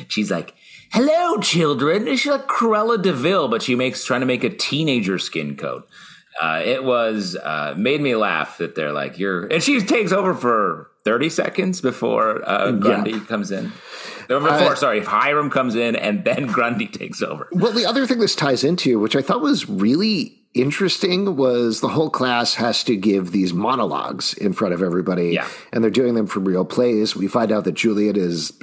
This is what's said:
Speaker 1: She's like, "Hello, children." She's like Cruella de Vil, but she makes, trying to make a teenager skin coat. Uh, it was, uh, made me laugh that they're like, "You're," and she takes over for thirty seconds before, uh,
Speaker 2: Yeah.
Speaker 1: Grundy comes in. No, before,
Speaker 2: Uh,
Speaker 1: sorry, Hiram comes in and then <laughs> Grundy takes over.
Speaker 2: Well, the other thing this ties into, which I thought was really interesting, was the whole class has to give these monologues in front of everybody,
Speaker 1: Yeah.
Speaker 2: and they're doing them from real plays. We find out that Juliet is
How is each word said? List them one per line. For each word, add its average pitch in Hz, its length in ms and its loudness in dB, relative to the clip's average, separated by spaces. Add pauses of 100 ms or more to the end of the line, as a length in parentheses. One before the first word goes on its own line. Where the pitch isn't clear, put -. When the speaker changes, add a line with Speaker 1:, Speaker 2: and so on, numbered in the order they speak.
Speaker 1:
She's 101 240 -2
like, 85 220 -6 (380)
"Hello, 311 460 2
children." 160 680 0 (100)
She's 254 100 -2
like 277 220 0
Cruella 220 520 2
de 185 120 2
Vil, 156 340 2
but 113 160 0
she 127 140 0
makes, 127 280 -2
trying 123 160 0
to 131 60 0
make 127 160 0
a 120 80 0
teenager 120 720 -2
skin 76 340 -6
coat. 65 320 -8 (540)
Uh, 80 240 -2
it 131 200 -2
was, 113 500 0
uh, 76 420 -6
made 127 240 0
me 135 140 0
laugh 92 440 -2
that 85 180 -4
they're 76 160 -2
like, 71 260 -6
"You're," 92 280 -2
and 165 140 0
she 277 200 2
takes 208 320 0
over 185 220 0
for 110 540 0 (160)
thirty 120 240 2
seconds - 520 -2
before, 113 680 0
uh, 98 180 0
Speaker 2:
Yeah. 110 120 0
Speaker 1:
Grundy 104 400 0
comes 104 320 -6
in. 92 220 -6 (580)
No, 131 80 2
before, 147 340 4
Speaker 2:
Uh, - 40 2
Speaker 1:
sorry, 113 280 2
Hiram 135 460 2
comes 127 240 0
in 117 220 0
and 104 280 -2
then 127 220 0
<laughs> 113 60 -4
Grundy 120 340 0
takes - 360 -10
over. - 280 -8
Speaker 2:
Well, 214 220 2
the 226 140 0
other 254 200 2
thing 240 140 0
this 202 160 2
ties 139 260 2
into, 139 380 2
which 107 160 2
I 139 60 4
thought 214 180 0
was 285 280 0
really 139 720 0 (160)
interesting, 185 800 0
was 120 460 2
the 131 80 0
whole 151 220 0
class 120 440 0
has 113 300 0
to 127 100 2
give 95 380 2
these 95 200 2
monologues 101 840 -2
in 101 180 -2
front 90 220 0
of 87 80 -4
everybody, 90 480 0
Speaker 1:
Yeah. 78 180 -2 (240)
Speaker 2:
and 120 100 0
they're 110 80 4
doing 123 240 2
them 110 140 0
from 95 160 -4
real 92 200 2
plays. 110 520 2
We 92 100 -2
find 113 240 2
out 107 140 2
that 90 100 0
Juliet 104 420 2
is 85 360 0 (100)